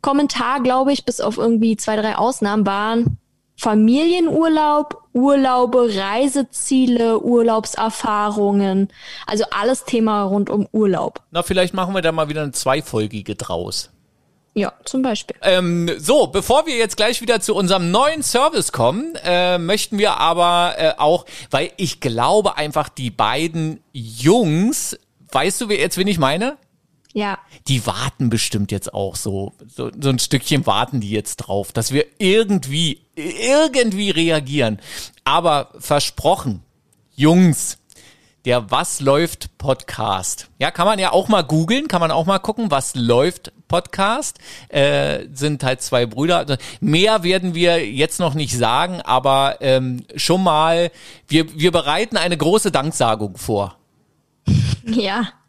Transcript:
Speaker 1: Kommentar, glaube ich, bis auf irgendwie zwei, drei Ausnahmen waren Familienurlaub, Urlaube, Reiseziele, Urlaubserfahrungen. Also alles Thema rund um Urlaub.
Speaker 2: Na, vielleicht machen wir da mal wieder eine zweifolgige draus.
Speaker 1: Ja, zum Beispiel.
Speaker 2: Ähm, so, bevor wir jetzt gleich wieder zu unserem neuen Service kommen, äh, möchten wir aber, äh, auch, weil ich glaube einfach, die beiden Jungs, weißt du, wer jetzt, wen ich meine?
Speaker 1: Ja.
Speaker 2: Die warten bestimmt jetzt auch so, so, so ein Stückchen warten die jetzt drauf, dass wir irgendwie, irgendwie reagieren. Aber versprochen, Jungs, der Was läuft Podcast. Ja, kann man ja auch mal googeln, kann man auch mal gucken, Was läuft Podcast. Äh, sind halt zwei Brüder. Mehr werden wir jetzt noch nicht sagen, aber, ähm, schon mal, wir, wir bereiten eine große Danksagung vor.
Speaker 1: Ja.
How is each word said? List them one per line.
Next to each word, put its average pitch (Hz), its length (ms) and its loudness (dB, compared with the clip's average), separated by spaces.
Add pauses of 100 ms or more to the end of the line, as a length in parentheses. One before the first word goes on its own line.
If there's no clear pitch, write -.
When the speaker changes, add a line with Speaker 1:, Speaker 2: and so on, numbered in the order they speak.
Speaker 1:
Kommentar, 269 600 0
glaube 262 300 2
ich, - 120 -2
bis - 160 -4
auf 214 180 -2
irgendwie 226 380 2
zwei, 214 200 -4
drei 214 200 -2
Ausnahmen 208 500 0
waren 220 500 0 (400)
Familienurlaub, 302 1500 2 (100)
Urlaube, 254 840 4
Reiseziele, 240 1200 0
Urlaubserfahrungen. 208 1700 0 (380)
Also 214 240 -2
alles 233 340 -2
Thema 214 400 0
rund 196 260 0
um 208 220 0
Urlaub. 202 480 0 (100)
Speaker 2:
Na, 170 140 -2
vielleicht 180 280 0
machen 190 220 -2
wir 185 80 0
da 165 100 2
mal 160 160 -2
wieder 151 140 -4
eine 143 100 -4
zweifolgige 110 840 -2
draus. 90 540 -6 (640)
Speaker 1:
Ja, 208 180 -2 (120)
zum 262 180 -4
Beispiel. 240 400 -4
Speaker 2:
Ähm, 175 460 2 (100)
so, 214 280 4
bevor 247 400 0
wir 277 100 -4
jetzt 226 200 -2
gleich 220 240 0
wieder 226 200 0
zu 208 140 -2
unserem 180 380 0
neuen 294 320 2
Service 277 480 0
kommen, 208 420 0 (100)
äh, 180 340 2
möchten 196 400 -2
wir 208 200 0
aber, 175 580 2
äh, 156 220 2
auch, 160 260 2 (260)
weil 143 260 -2
ich 170 240 -6
glaube 143 560 0
einfach, 151 320 -4
die 127 220 -8
beiden 156 680 -2 (120)
Jungs, 156 1080 2 (320)
weißt 151 300 -2
du, 226 80 -6
wer 208 100 0
jetzt, 170 180 -2
wen 196 120 0
ich 180 100 0
meine? 180 380 0 (600)
Speaker 1:
Ja. 202 220 -4 (300)
Speaker 2:
Die 127 180 0
warten 117 420 -2
bestimmt 107 440 -2
jetzt - 200 -6
auch 98 220 -6
so, 98 380 -6 (160)
so, 120 200 -10 (120)
so 139 80 -2
ein 127 100 0
Stückchen - 480 0
warten 113 340 0
die 101 100 -8
jetzt 107 260 -4
drauf, 101 340 -6
dass 113 220 -4
wir 135 140 0 (120)
irgendwie, 185 840 0 (120)
irgendwie 226 960 0
reagieren. 147 680 0 (420)
Aber 151 560 0
versprochen, 143 840 -2 (520)
Jungs, 165 640 4 (680)
der 120 260 0
Was 147 280 -2
läuft 143 580 0
Podcast. - 880 -4 (100)
Ja, 147 140 -2
kann 175 160 0
man 214 100 0
ja 185 140 0
auch - 160 2
mal 202 140 4
googeln, 165 440 0
kann 180 140 -2
man 165 100 2
auch 156 160 0
mal 190 140 0
gucken, 214 320 -4
Was 135 240 -2
läuft 127 560 0 (160)
Podcast. 202 720 -2 (280)
Äh, 143 640 0
sind 143 300 -4
halt 131 200 -2
zwei 123 240 0
Brüder. 147 380 0 (360)
Mehr 190 420 2
werden 180 320 0
wir 170 340 2
jetzt 139 300 -2
noch 165 160 0
nicht 139 240 -2
sagen, 151 440 0
aber, 135 580 2
ähm, 131 440 0 (120)
schon 185 260 0
mal, 165 480 2 (380)
wir, 156 280 0
wir 160 140 4
bereiten 170 460 0
eine 170 200 0
große 170 360 2
Danksagung 113 640 0
vor. 101 400 -4 (1080)
Speaker 1:
Ja. 233 440 -2 (200)